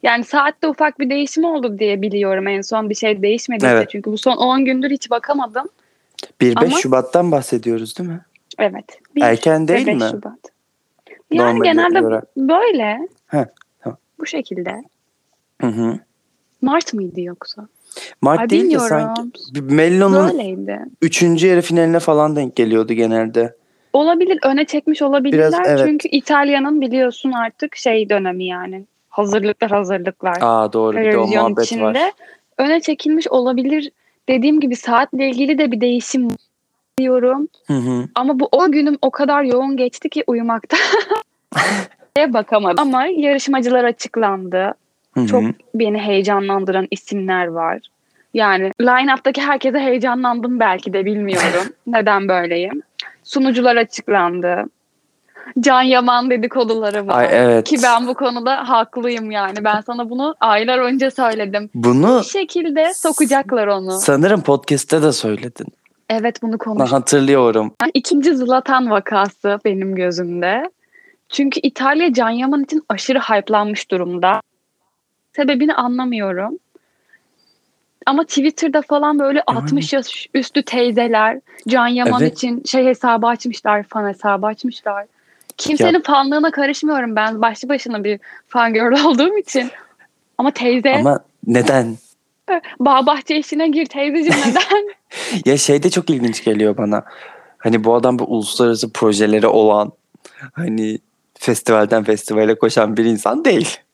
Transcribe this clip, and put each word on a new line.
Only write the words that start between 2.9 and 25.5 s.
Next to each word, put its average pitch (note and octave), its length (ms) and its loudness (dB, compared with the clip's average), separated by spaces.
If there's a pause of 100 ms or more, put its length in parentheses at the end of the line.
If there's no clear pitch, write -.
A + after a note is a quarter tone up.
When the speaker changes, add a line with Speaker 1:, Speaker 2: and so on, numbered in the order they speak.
Speaker 1:
şey G#3+ 260 -2
değişmediyse. A3 520 0
Speaker 2:
Evet. G#3 180 2
Speaker 1:
Çünkü G#3 200 -8
bu G#3+ 60 -6
son B3+ 200 0
on C4 280 2
gündür C4 240 -2
hiç C4+ 200 -6
bakamadım. B3 580 -4 (760)
Speaker 2:
Bir B2 140 4
beş A#2+ 80 4
Speaker 1:
Ama C#4+ 160 2
Speaker 2:
Şubat'tan D3 520 0
bahsediyoruz A#2 680 -4
değil F3+ 120 -8
mi? E3+ 120 -10 (380)
Speaker 1:
Evet. G3 260 -4 (300)
Bir C#4+ 60 0
Speaker 2:
Erken D#3 420 2
Speaker 1:
ve D3+ 40 -2
Speaker 2:
değil F#3 200 2
Speaker 1:
beş G3+ 80 0
Speaker 2:
mi? A#2 160 0
Speaker 1:
Şubat. - 220 -12 (1000)
Yani - 220 4
Speaker 2:
Normal A#3 100 2
Speaker 1:
genelde E4+ 380 4
Speaker 2:
olarak. - 360 -2
Speaker 1:
böyle. C#4+ 720 0 (200)
Speaker 2:
Heh, - 180 -2 (380)
tamam. A#2 140 -10 (220)
Speaker 1:
Bu D#4+ 60 -10
şekilde. G3+ 580 -8 (760)
Speaker 2:
Hı B2 60 -2
hı. A2+ 320 -2 (600)
Speaker 1:
Mart C#4+ 320 -2
mıydı F3+ 280 -8
yoksa? F3 460 -14 (540)
Speaker 2:
Mart D3 180 2
Speaker 1:
Ay, A#3 100 -2
Speaker 2:
değil - 120 4
de - 40 2
Speaker 1:
bilmiyorum. C4 240 2 (260)
Speaker 2:
sanki A#3+ 240 -10 (160)
bir C#3+ 40 -4 (140)
Mello'nun F#3 600 4
Speaker 1:
Böyleydi. G3 460 -6 (220)
Speaker 2:
üçüncü E3 460 2
yarı F3 140 4
finaline E3+ 380 2
falan D3+ 360 2
denk C3+ 200 -4
geliyordu A2+ 380 2
genelde. A2+ 640 0 (380)
Speaker 1:
Olabilir, E4+ 500 2
öne C#4 220 2
çekmiş D4+ 360 -2
olabilirler. C#4+ 500 2